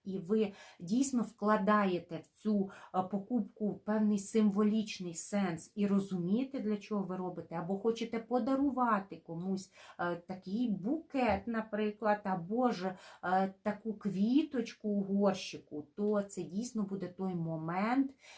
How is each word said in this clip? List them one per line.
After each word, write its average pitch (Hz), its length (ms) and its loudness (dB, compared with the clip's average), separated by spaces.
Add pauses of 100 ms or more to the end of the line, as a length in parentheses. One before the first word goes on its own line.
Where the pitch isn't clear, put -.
і 190 160 -4
ви 202 340 2 (260)
дійсно 233 440 0
вкладаєте 202 960 2
в 160 100 -12
цю, 208 420 0 (260)
е, 185 60 4
покупку 202 720 -2
певний 214 460 2
символічний 208 920 2
сенс 175 640 -2
і 202 120 2
розумієте, 196 720 2
для 208 180 0
чого 202 260 -4
ви 180 120 -4
робите, 170 400 -6
або 175 220 -2
хочете 226 420 -2
подарувати 240 1080 0
комусь, 185 460 -4 (280)
е, 175 160 0
такий 196 540 -4
букет, 214 800 0
наприклад, 214 760 0
або 196 480 0
ж, 185 240 -4 (280)
е, 190 300 2 (100)
таку 214 300 -4
квіточку 226 960 0
у 202 120 2
горщику, 190 920 -2
то 208 260 2
це 202 220 -8
дійсно 208 400 -4
буде 190 240 -4
той 185 280 -4
момент, 175 760 0 (260)